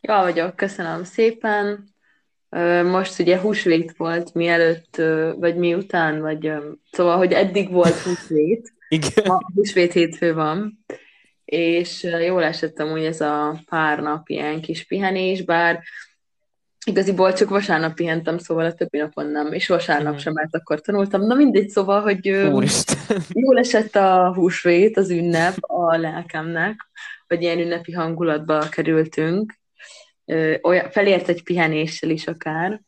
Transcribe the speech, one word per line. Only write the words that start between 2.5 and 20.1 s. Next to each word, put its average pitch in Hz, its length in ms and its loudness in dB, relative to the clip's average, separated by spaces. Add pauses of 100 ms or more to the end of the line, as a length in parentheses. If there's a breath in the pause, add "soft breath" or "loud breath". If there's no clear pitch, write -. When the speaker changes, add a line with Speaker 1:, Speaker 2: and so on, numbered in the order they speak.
Speaker 1:
most 185 360 0
ugye 180 200 4
húsvét 170 580 0
volt, 170 360 -4
mielőtt, 170 640 0
ö, 160 400 0
vagy 170 180 0
miután, 170 680 0
vagy, 156 260 -6
ö, 151 220 -6 (220)
szóval, 175 260 2
hogy 185 160 4
eddig 190 380 0
volt 170 240 4
húsvét. 175 840 -2
Speaker 2:
<laughs> - 80 -20
Igen. 156 400 0
Speaker 1:
Ma 185 120 2 (160)
húsvét 180 360 2
hétfő 170 420 0
van, 165 520 -4 (600 loud breath)
és, 170 580 -2
ö, 170 160 -4
jól 175 240 0
esett 160 360 -4
amúgy 156 240 -4
ez 160 180 -4
a 151 380 -2 (100)
pár 156 300 0
nap 151 300 -6
ilyen 151 320 -6
kis 160 260 -10
pihenés, 185 560 -2
bár 170 400 0 (1000 loud breath)
igaziból 190 480 2
csak 202 160 2
vasárnap 165 460 0
pihentem, 165 420 -2
szóval 165 280 -2
a 165 80 -2
többi - 240 -4
napon 151 280 -6
nem, 151 280 -4
és 190 140 -4
vasárnap 151 440 0